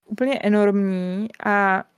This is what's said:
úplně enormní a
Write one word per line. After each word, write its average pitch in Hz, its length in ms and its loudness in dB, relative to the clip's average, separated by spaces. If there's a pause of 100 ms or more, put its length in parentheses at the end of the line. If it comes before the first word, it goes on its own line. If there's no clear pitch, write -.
úplně 254 380 -4
enormní 196 840 0 (160)
a 202 400 2 (140)